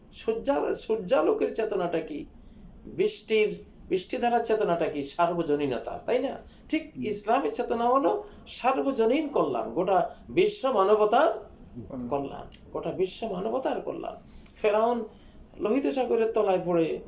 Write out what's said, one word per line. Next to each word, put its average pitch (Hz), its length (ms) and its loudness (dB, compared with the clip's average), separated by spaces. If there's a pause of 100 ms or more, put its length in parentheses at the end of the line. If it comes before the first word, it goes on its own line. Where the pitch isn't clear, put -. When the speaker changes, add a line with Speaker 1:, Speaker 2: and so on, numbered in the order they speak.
(120)
Speaker 1:
সূর্যা-, 226 640 -2
সূর্যালোকের - 800 0
চেতনাটা 190 460 -2
কি? 156 240 -10 (600)
বৃষ্টির, 208 800 0 (240)
বৃষ্টিধারার 233 560 0
চেতনাটা 185 420 2
কি? 143 160 -4
সার্বজনীনতা, 147 1040 0
তাই 240 120 2
না? 269 200 -4 (300)
ঠিক - 280 -4
Speaker 2:
হুম। - 80 -6
Speaker 1:
ইসলামের 214 480 0
চেতনা 240 320 -2
হলো 277 400 2 (220)
সার্বজনীন 269 840 0
কল্যাণ, 123 420 0
গোটা 180 440 2 (140)
বিশ্ব 202 420 2
মানবতার 208 840 4 (360)
Speaker 2:
কল্যাণ। 123 200 -10
Speaker 1:
কল্যাণ, - 640 -8
গোটা 156 200 -6
বিশ্ব 185 340 -4
মানবতার 226 540 -4
কল্যাণ। - 340 -8 (420)
ফেরাউন 220 480 2 (540)
লোহিত 247 280 0
সাগরের 233 460 2
তলায় 190 320 2
পড়ে 165 440 2